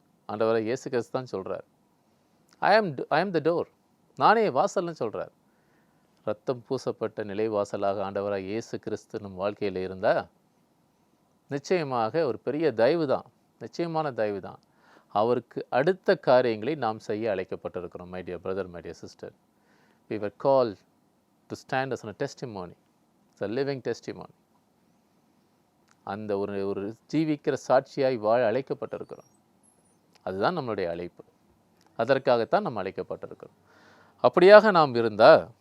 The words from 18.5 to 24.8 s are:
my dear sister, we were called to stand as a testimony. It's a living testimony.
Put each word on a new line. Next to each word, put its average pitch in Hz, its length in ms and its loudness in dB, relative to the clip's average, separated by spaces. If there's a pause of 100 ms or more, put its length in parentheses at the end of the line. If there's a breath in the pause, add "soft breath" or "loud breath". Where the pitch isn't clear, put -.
my 87 120 -16
dear 82 200 -14
sister, 98 300 -16 (800 soft breath)
we - 40 -8
were 104 200 -6 (120)
called 131 320 2 (720)
to 117 80 -10
stand 131 340 -4
as 117 160 -8
a 104 60 -12
testimony. 101 600 -10 (600)
It's - 80 -12
a 101 40 -4
living 135 340 -6
testimony. 107 600 -12 (1600)